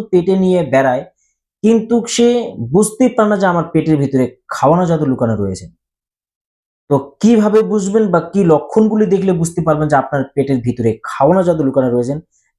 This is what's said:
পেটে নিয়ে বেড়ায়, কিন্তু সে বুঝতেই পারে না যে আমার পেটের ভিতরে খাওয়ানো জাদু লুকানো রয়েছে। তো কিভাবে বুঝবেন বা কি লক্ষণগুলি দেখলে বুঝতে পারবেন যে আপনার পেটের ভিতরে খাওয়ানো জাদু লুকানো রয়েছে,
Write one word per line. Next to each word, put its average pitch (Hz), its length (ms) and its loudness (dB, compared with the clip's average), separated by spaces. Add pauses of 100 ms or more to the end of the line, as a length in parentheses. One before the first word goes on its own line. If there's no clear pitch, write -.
পেটে 185 340 0
নিয়ে 185 220 2 (120)
বেড়ায়, 131 320 0 (600)
কিন্তু 226 320 2 (120)
সে 240 200 2 (440)
বুঝতেই 214 420 2
পারে 214 180 2
না 208 60 2
যে 185 100 0
আমার 165 240 0
পেটের 156 260 0
ভিতরে 135 280 0 (300)
খাওয়ানো 170 300 2
জাদু 160 200 0
লুকানো 120 300 -2
রয়েছে। 95 300 -6 (1200)
তো 143 60 2 (240)
কিভাবে 214 440 4
বুঝবেন 196 480 -2
বা 170 80 2 (120)
কি 196 120 0
লক্ষণগুলি 214 600 2
দেখলে 190 280 0
বুঝতে 165 280 -4
পারবেন 151 260 0
যে 143 80 0
আপনার 139 260 -2 (100)
পেটের 135 300 -2
ভিতরে 117 280 -2 (140)
খাওয়ানো 170 400 0
জাদু 165 200 0
লুকানো 131 280 0
রয়েছে, 123 220 -2 (460)